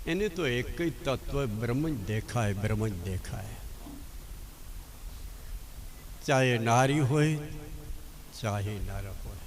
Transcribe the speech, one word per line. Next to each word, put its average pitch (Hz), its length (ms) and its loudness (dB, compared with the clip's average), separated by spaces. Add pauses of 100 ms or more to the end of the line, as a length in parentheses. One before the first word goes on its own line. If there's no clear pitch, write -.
એને 185 240 2
તો 175 180 -2
એક 123 320 0
જ 170 200 2
તત્વ 139 380 0 (180)
બ્રહ્મ 120 300 2
જ 156 100 0 (100)
દેખાય, 107 520 0
બ્રહ્મ 104 280 2
જ 110 180 0
દેખાય. 92 540 -4 (2750)
ચાહે 131 400 6
નારી 131 460 6
હોય, 151 320 6 (960)
ચાહે 104 420 0
નર 98 380 -4
હોય 98 320 -8